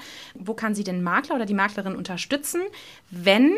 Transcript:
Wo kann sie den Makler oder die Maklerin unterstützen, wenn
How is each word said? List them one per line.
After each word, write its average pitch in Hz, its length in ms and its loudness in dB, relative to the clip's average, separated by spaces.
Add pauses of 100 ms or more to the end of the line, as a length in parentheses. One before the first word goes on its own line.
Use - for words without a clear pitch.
(340)
Wo 190 200 -8
kann 220 220 -2
sie 202 80 -4
den 180 180 -2
Makler 196 340 0
oder 233 100 -2
die 202 80 -2
Maklerin 196 420 0
unterstützen, 277 680 -4 (480)
wenn 196 480 6